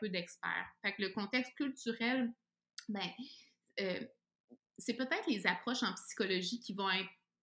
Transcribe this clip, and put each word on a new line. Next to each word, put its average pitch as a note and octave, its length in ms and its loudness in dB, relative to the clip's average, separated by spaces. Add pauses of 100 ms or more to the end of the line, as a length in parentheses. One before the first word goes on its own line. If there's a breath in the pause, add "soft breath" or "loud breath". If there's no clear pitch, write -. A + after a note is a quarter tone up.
peu G#3+ 80 0
d'experts. F3 580 -2 (160)
Fait G3 120 0
que G3+ 80 -2
le F#3+ 80 2
contexte A3+ 440 0
culturel, B3 720 2 (600)
ben, G3 200 -2 (680 loud breath)
euh, F#3+ 220 0 (760)
c'est - 160 -2
peut-être D#4+ 340 0
les G#3 180 2
approches A#3 380 4
en G#3 100 2
psychologie F#3+ 640 0
qui - 160 -8
vont F#3+ 160 0
être F#3 180 2 (340)